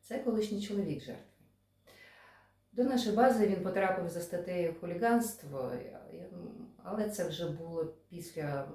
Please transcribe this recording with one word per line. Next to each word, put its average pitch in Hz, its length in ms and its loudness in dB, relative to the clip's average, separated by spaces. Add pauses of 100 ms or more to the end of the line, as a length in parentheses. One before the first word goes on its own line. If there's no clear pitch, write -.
Це - 180 -6
колишній 214 420 0
чоловік 180 420 -2
жертви. - 340 -14 (1300)
До 247 120 2
нашої 233 320 2
бази 226 320 8
він 185 160 2
потрапив 185 460 2
за 170 120 -4
статтею 175 580 -2
хуліганство, 170 920 0 (1120)
але 208 260 -2
це 180 180 -2
вже 156 220 -2
було 165 360 -4 (240)
після 147 640 -6